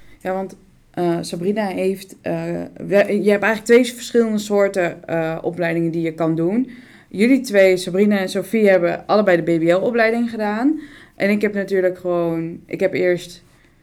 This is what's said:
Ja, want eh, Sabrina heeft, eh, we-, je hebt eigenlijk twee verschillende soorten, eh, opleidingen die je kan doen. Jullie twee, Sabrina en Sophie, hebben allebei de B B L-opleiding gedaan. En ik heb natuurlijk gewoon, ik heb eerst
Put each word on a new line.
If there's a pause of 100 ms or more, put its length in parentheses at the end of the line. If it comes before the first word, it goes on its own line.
(200)
Ja,
want (340)
eh,
Sabrina
heeft,
eh, (140)
we-,
je
hebt
eigenlijk
twee
verschillende
soorten,
eh,
opleidingen
die
je
kan
doen. (380)
Jullie
twee,
Sabrina
en
Sophie,
hebben
allebei
de
B
B
L-opleiding
gedaan. (360)
En
ik
heb
natuurlijk
gewoon,
ik
heb
eerst (400)